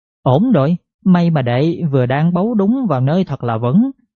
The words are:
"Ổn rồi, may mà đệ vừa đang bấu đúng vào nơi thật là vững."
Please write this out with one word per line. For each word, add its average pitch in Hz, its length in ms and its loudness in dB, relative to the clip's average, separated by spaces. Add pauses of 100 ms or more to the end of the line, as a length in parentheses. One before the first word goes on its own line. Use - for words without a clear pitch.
(220)
"Ổn 160 300 0
rồi, 160 260 2 (280)
may 175 240 4
mà 156 120 0
đệ 127 400 -2 (100)
vừa 131 140 2
đang 147 280 0
bấu 196 200 -2
đúng 233 360 0
vào 131 120 0
nơi 156 220 0
thật 143 200 -8
là 113 140 -2
vững." 156 340 0 (240)